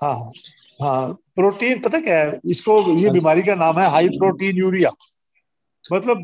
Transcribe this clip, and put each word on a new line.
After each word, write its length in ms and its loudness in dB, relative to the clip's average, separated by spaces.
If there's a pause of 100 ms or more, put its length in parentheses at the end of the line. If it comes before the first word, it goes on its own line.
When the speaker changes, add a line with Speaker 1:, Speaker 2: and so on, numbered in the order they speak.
Speaker 1:
हाँ, 120 -2
हाँ, 180 -12 (500)
हाँ, 300 -2 (240)
protein 440 0
पता 200 -2
क्या 180 0
है, 280 -2
इसको, 320 2
ये 140 2
Speaker 2:
हाँ 80 2
जी। 100 2
Speaker 1:
बीमारी 320 2
का 120 0
नाम 240 0
है 120 2
हाई 180 2
protein 480 -2
urea। 340 0 (1000)
मतलब, 320 -2